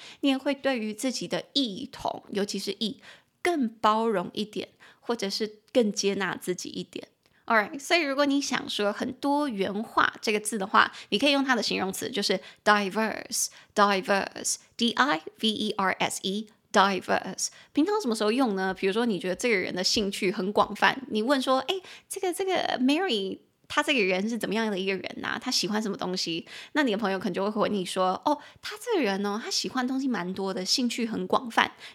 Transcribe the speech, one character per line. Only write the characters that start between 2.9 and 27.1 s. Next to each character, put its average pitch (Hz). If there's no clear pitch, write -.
更 311
包 220
容 190
一 208
点， -
或 233
者 196
是 -
更 220
接 196
纳 185
自 180
己 -
一 -
点。 -
All 233
right， 208
所 339
以 339
如 277
果 285
你 277
想 -
说 208
很 -
多 285
元 202
化 -
这 226
个 208
字 214
的 190
话， -
你 202
可 285
以 285
用 277
它 262
的 240
形 190
容 190
词， -
就 202
是 190
diverse，diverse，D 202
I 294
V 220
E 208
R 190
S -
E， 208
diverse。 190
平 294
常 415
什 302
么 220
时 226
候 208
用 233
呢？ 190
比 190
如 190
说 226
你 208
觉 185
得 185
这 247
个 214
人 -
的 180
兴 196
趣 196
很 196
广 202
泛， -
你 214
问 269
说 262
，“哎， 392
这 -
个， 359
这 392
个 -
Mary， 254
他 302
这 302
个 240
人 190
是 233
怎 196
么 190
样 220
的 196
一 190
个 196
人 -
啊？ -
他 -
喜 -
欢 214
什 214
么 196
东 185
西？” 170
那 302
你 240
的 190
朋 208